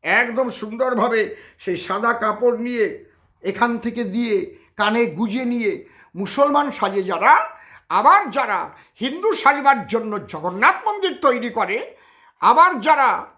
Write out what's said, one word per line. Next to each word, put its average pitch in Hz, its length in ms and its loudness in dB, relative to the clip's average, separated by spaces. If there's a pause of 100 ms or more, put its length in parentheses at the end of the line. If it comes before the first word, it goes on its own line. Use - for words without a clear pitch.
একদম 233 480 0
সুন্দরভাবে 226 840 -2 (220)
সেই 180 180 -6
সাদা 202 360 -2
কাপড় 226 460 0
নিয়ে 226 460 -4 (380)
এখান 233 360 -2
থেকে 233 260 -6
দিয়ে 208 520 -2 (200)
কানে 220 300 2
গুজে 208 380 -4
নিয়ে 233 440 -4 (280)
মুসলমান 285 540 2
সাজে 196 320 -2
যারা, 196 480 2 (380)
আবার 285 420 4
যারা 202 400 -4 (300)
হিন্দু 339 320 -2
সাজবার 277 540 2
জন্য 214 400 -4
জগন্নাথ 190 600 0
মন্দির 381 260 -4
তৈরি 240 360 0
করে, 220 460 -4 (440)
আবার 294 400 6
যারা 254 460 2 (120)